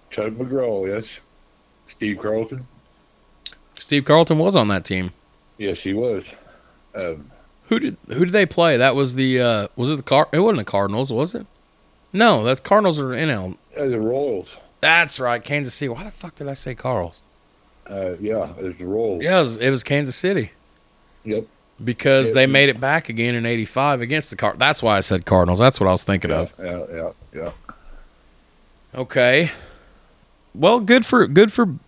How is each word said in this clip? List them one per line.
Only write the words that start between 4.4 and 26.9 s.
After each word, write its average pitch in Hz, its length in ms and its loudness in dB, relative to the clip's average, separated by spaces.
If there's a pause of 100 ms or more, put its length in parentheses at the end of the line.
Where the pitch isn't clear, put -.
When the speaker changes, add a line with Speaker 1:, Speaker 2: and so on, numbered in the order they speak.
Speaker 2:
on 110 120 4
that 92 160 0
team. 92 280 -4 (460)
Speaker 1:
Yes, 98 200 -4
he 95 160 -4
was. 113 300 -4 (720)
Um, 82 360 -8 (380)
Speaker 2:
Who 226 100 2
did, 277 180 -4 (120)
who 143 160 0
did 175 80 0
they 202 140 4
play? 165 300 2
That 123 200 4
was 135 180 0
the, 131 260 0
uh, 110 360 0
was 123 160 -2
it 151 40 -2
the 135 60 -8
Car-, 143 300 2
it 156 80 2
wasn't 208 180 2
the 98 60 -4
Cardinals, 104 480 -2
was 147 220 -2
it? 220 120 -12 (680)
No, 190 320 4
that's 127 160 0
Cardinals 196 400 2
are 131 120 -4
N 151 180 -2
L. 92 260 -6 (200)
Speaker 1:
Uh, 147 100 -4
the 117 140 -2
Royals. 117 560 -4 (240)
Speaker 2:
That's 160 400 2
right, 120 220 -2
Kansas 143 320 -6
City. 143 140 -4
Why 120 160 -10
the 214 60 -14
fuck - 260 -16
did 143 120 -12
I 139 60 -8
say 127 200 -10
Cardinals? 101 480 -4 (640)
Speaker 1:
Uh, 95 320 -6
yeah, 104 380 -4
it 87 60 -14
was 90 120 -8
the 90 100 -12
Royals. 101 360 -2
Speaker 2:
Yeah, 180 140 2
it 180 40 4
was, 117 160 -2
it 123 140 0
was 131 120 0
Kansas 143 340 -2
City. 180 360 -2 (720)
Speaker 1:
Yep. 110 220 -4 (360)
Speaker 2:
Because 131 440 2
Speaker 1:
Yep. - 80 0
Speaker 2:
they 131 120 6
made 139 240 4
it 120 100 -4
back 147 300 -2
again 117 240 -2
in 117 100 -4
eighty-five 120 560 -2
against 143 300 -4
the - 60 -12
Card-, - 220 -2
that's 139 240 2
why 110 140 4
I 95 40 2
said 95 260 0
Cardinals. 90 320 4
That's 127 220 4
what 95 80 2
I 92 40 4
was 92 120 0
thinking 90 260 -2
Speaker 1:
Yeah, 76 60 0
Speaker 2:
of. 82 220 -6
Speaker 1:
yeah, 87 260 -10 (100)